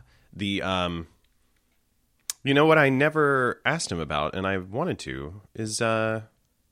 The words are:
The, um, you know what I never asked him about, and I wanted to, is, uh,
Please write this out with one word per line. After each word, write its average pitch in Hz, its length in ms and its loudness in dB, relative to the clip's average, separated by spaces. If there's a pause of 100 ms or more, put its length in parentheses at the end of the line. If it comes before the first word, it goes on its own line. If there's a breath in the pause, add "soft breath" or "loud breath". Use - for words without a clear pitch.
(320 soft breath)
The, 101 300 -2
um, 87 440 -2 (1400)
you 135 120 2
know 147 120 8
what 156 120 6
I 139 100 6
never 139 760 2
asked 151 260 -2
him 85 100 -4
about, 76 340 -2
and 95 120 -4
I 98 120 -2
wanted 113 420 -6
to, 73 420 -10 (120)
is, 110 260 -6
uh, 110 420 -2 (500)